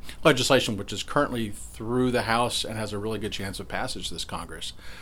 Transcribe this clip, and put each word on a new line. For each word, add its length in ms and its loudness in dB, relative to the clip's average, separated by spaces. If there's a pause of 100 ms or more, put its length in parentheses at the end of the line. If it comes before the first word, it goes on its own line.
(240)
legislation 520 6
which 160 -6
is 120 -4
currently 460 2
through 600 0
the 120 2
House 420 2
and 120 -4
has 160 -2
a 60 -4
really 220 -2
good 100 -4
chance 300 -4
of 80 -8
passage 420 -4
this 140 -4
Congress. 480 -8 (300)